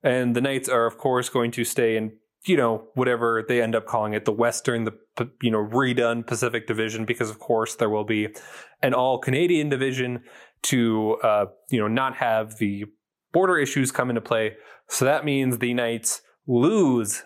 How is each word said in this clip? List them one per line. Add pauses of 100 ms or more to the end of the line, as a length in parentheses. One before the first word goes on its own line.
And
the
Knights
are,
of
course,
going
to
stay
in, (340)
you
know,
whatever
they
end
up
calling
it,
the
Western,
the (240)
p-, (120)
you
know,
redone
Pacific
Division,
because,
of
course,
there
will
be (540)
an
all-Canadian
division (400)
to,
uh, (240)
you
know,
not
have
the (480)
border
issues
come
into
play. (320)
So
that
means
the
Knights (240)
lose,